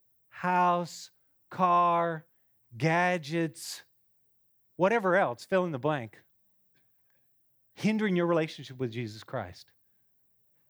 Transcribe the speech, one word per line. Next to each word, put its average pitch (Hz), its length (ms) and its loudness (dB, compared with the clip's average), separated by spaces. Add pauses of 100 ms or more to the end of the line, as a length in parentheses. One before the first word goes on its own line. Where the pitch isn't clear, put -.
(280)
house, 180 840 0 (380)
car, 170 760 2 (520)
gadgets, 165 1080 0 (920)
whatever 185 400 2
else, 139 300 0
fill 185 180 0
in 175 80 -4
the 135 80 -6
blank, 135 420 -4 (1500)
hindering 208 420 0
your 175 80 2
relationship 156 520 -2
with 127 140 -4
Jesus 110 320 -8
Christ? 95 480 -10 (1000)